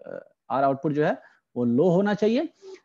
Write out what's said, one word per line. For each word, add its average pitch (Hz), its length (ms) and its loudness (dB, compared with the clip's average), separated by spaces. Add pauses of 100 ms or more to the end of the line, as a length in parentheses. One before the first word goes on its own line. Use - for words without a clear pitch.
(500)
आर 135 140 0
आउटपुट 139 280 0
जो 147 120 0
है - 180 -2 (340)
वो 123 80 -2
लो 120 240 2
होना 202 260 2
चाहिए। 233 340 0 (360)